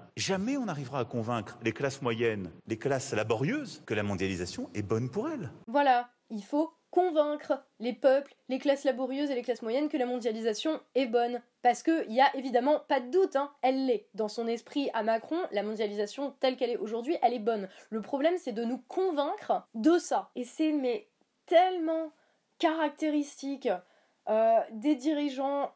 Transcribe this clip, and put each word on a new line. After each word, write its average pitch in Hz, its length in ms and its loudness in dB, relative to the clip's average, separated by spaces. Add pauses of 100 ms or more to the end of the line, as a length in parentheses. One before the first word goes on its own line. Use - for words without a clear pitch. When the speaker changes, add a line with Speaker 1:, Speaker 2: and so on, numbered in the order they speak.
(160)
Speaker 1:
jamais 196 400 0
on 247 100 -4
n'arrivera 139 340 -4
à 120 40 0
convaincre 117 580 -4
les 113 100 0
classes 135 300 -4
moyennes, 113 480 0 (160)
les 110 120 -4
classes 135 340 -2
laborieuses, 127 760 -2
que - 80 -4
la 104 80 2
mondialisation 95 720 -4
est 104 80 -4
bonne 113 280 -2
pour 220 180 -4
elles. 233 220 -6 (160)
Speaker 2:
Voilà, 247 440 2 (200)
il 214 120 -6
faut 294 300 -2 (180)
convaincre 302 720 2 (180)
les 233 120 -2
peuples, 277 420 2 (140)
les 254 100 -2
classes 277 260 0
laborieuses 269 460 -2
et 269 40 -2
les 240 80 -2
classes 233 200 -4
moyennes 254 260 0
que 302 80 -2
la 247 100 0
mondialisation 233 720 -2 (140)
est 262 120 2
bonne. 240 340 0 (220)
Parce 240 200 4
que 320 280 2
y 233 100 2
a 277 140 6
évidemment 269 540 2
pas 277 120 2
de 247 100 -8
doute, 370 260 2
hein, 285 160 0 (100)
elle 262 240 2
l'est. 220 280 0
Dans 208 140 -2
son 226 200 -4
esprit 233 460 -2
à 226 80 0
Macron, 226 360 0 (140)
la 202 100 0
mondialisation 214 800 -4
telle 254 160 2
qu'elle 240 140 -2
est 220 80 -2
aujourd'hui, 233 440 -2
elle 240 120 4
est 247 40 -4
bonne. 208 300 -2 (220)
Le 220 100 -4
problème, 294 380 0
c'est - 140 -6
de 226 120 -4
nous 247 140 -2 (100)
convaincre 320 880 -2
de 311 240 4
ça. 226 360 -2
Et 254 80 -6
c'est, 311 300 0
mais, 254 340 -2 (400)
tellement 320 640 2 (480)
caractéristique, 294 1080 -2 (600)
euh, 226 300 4 (140)
des 247 240 2
dirigeants 277 800 0